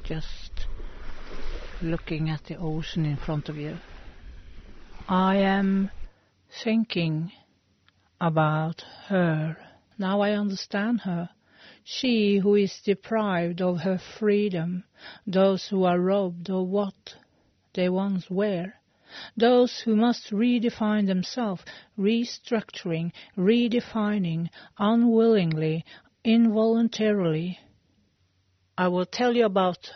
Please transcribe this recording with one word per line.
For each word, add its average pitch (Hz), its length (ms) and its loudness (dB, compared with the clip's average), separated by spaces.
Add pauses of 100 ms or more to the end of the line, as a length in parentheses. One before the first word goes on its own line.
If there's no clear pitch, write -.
just - 480 -8 (1300)
looking 160 480 -4
at 151 160 -4
the - 120 -12
ocean 160 480 -4
in 147 120 -2
front 151 320 -4
of 151 80 -8
you. 151 200 -8 (1300)
I 190 300 2
am 196 520 2 (760)
thinking 175 680 -2 (880)
about 156 640 0 (240)
her. 160 500 0 (400)
Now 196 240 0
I 208 100 2
understand 208 720 -2
her. 175 280 -4 (580)
She 214 520 2
who 202 160 4
is 202 280 0
deprived 190 760 -2
of 180 200 0
her 185 180 0
freedom, 185 880 0 (420)
those 190 400 2
who 190 160 2
are 180 160 4
robbed 180 500 0
of 185 180 0
what 196 480 -4 (600)
they 180 140 2
once 190 400 0
were, 190 440 -2 (640)
those 247 440 4
who 220 140 2
must 240 360 2
redefine 214 720 2
themselves, 190 580 -2 (340)
restructuring, 202 1120 -2 (260)
redefining, 208 1120 0 (300)
unwillingly, 208 1040 4 (380)
involuntarily. 214 1400 2 (1160)
I 180 120 2
will 180 180 0
tell 240 300 0
you 240 100 4
about 185 500 0